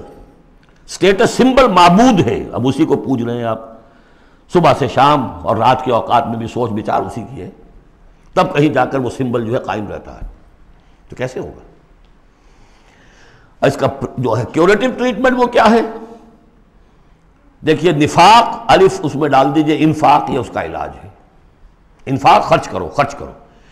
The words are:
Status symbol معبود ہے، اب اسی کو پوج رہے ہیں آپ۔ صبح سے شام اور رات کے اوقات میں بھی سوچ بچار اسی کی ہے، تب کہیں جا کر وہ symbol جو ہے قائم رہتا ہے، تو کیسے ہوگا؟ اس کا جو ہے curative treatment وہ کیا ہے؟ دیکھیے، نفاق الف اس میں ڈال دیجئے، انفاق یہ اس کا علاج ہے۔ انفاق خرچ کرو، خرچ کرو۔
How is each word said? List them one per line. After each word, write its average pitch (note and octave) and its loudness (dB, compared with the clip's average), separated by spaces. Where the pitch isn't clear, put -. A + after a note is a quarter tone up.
Status G3+ 0
symbol B3+ 2
معبود F3+ 4
ہے، - -4
اب A2+ -2
اسی C#3+ 0
کو C3+ 0
پوج A#2+ -4
رہے A#2+ -6
ہیں A#2+ -6
آپ۔ A2 -4
صبح D#3+ 4
سے C3 -2
شام C3 2
اور G#2 -2
رات B2+ 2
کے B2+ -2
اوقات A2 0
میں A#2 -6
بھی A2+ -8
سوچ A#2 -4
بچار G#2 -4
اسی G2 -10
کی A2 -14
ہے، F#2 -14
تب F3+ 0
کہیں D3 2
جا C3 0
کر C3+ -4
وہ B2 -4
symbol A#2+ -4
جو A2 -6
ہے C3 -2
قائم G2+ -8
رہتا C#2+ -14
ہے، - -14
تو - -18
کیسے B2+ -8
ہوگا؟ - -16
اس C#3 0
کا C3+ -2
جو A#2 -2
ہے B2 -4
curative G3+ 2
treatment B3+ -2
وہ A#3+ 2
کیا A#3 2
ہے؟ A3+ 4
دیکھیے، D#3 2
نفاق D3+ 4
الف F#3 4
اس C3+ -4
میں D3 -2
ڈال C3+ 2
دیجئے، D#3 2
انفاق D3 2
یہ C3+ -4
اس A2+ -6
کا F#2+ -6
علاج D2+ -10
ہے۔ G2 -20
انفاق C#3 4
خرچ - 0
کرو، F#2 -6
خرچ - -4
کرو۔ C#2 -14